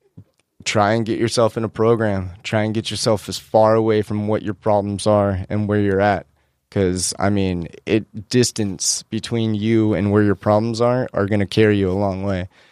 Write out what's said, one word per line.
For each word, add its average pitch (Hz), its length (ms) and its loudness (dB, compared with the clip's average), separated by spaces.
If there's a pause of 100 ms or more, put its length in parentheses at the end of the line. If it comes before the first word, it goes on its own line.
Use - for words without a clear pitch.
(640)
try 104 300 2
and 113 120 0
get 107 140 -4
yourself 113 380 0
in 113 60 -4
a 107 60 -4
program. 107 640 0 (120)
Try 107 200 -2
and 110 100 -2
get 110 180 -4
yourself 107 360 -2
as 95 100 -10
far 110 380 4
away 110 260 2
from 104 260 -4
what 107 140 -2
your 101 120 -8
problems 101 540 -2
are 101 320 2 (100)
and 104 180 -2
where 104 120 0
you're 98 220 2
at. 101 260 0 (420)
'Cause, 92 500 -2
I 101 100 0
mean, 92 380 -2 (180)
it, 107 440 -2
distance 107 800 -2
between 113 460 -4
you 107 380 2
and 101 180 0
where 104 120 4
your 101 120 2
problems 110 440 0
are, 123 340 0
are 101 120 0
gonna 101 200 0
carry 104 320 2
you 95 120 2
a 92 40 0
long 95 300 -2
way. 95 240 -4 (240)